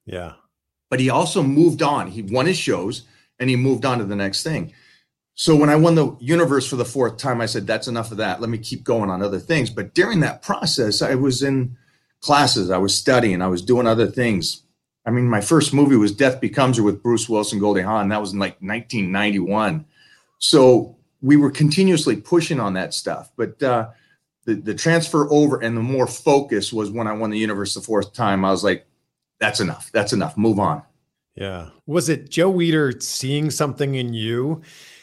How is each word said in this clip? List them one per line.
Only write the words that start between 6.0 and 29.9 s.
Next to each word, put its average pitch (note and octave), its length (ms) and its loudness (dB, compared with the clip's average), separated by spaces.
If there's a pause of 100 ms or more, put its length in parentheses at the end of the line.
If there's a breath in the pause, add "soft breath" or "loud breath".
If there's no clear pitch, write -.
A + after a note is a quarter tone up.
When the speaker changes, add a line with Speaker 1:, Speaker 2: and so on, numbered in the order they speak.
Speaker 2:
universe C#3 480 2
for C#3 80 -6
the A#2+ 100 -2
fourth A#2 320 -2
time, B2 240 -4
I A2+ 60 -2
said, G#2+ 180 -6
"That's A2 220 -4
enough A2+ 240 -6
of G#2 60 -12
that. G2+ 240 -4
Let A2+ 100 -4
me A2+ 80 -4
keep - 240 -12
going A2 260 0
on F#2 140 -4
other F#2+ 160 -2
things." D3 320 -2
But - 240 -10
during G3 240 2
that B2+ 240 -2
process, B2+ 580 -2
I C#3 140 0
was C3 260 0
in C3+ 340 -2 (460 soft breath)
classes, C3 480 2
I F#2 80 0
was F#2+ 160 0
studying, A#2 480 2
I F#2 60 0
was F2+ 160 -2
doing A#2+ 240 2
other A2+ 180 2
things. G2+ 560 -2 (420)
I A#2 60 -6
mean, B2 180 2
my A2 140 2
first D3+ 320 2
movie C#3 220 6
was G#2 160 4
Death C3 280 0
Becomes B2+ 380 0
Her A2+ 60 2
with G2+ 180 0
Bruce A#2 260 0
Wilson, G#2+ 300 -2
Goldie G2+ 240 0
Hawn. G2 280 -2
That G#2+ 120 -2
was G2 100 -8
in, G2+ 60 -8
like, F#2+ 240 -6
nineteen G#2 500 -6
ninety-one. G#2 760 -2 (520 soft breath)
So B2+ 580 4 (260)
we C#3 160 6
were C#3+ 120 4
continuously D3+ 680 2
pushing E3 420 0
on G2+ 140 -4
that F#2 200 -6
stuff. - 420 -8
But, A#2+ 280 -6
uh, A#2+ 260 0 (560 soft breath)
the, A2+ 80 0
the G2+ 220 -6
transfer D#3+ 560 0
over D3 280 4
and A#2 160 -4
the A2+ 60 -4
more B2+ 240 0
focus C#3 640 0
was G#2+ 200 -4
when A2+ 160 -6
I G#2+ 60 -4
won G#2+ 180 -6
the G#2+ 80 -4
universe G2+ 340 -4
the G2+ 80 -10
fourth G2+ 320 -2
time. G2 320 0
I F#2+ 60 2
was F2+ 120 0
like, F#2 220 0 (540)
"That's G#2+ 200 -2
enough. E2+ 320 -6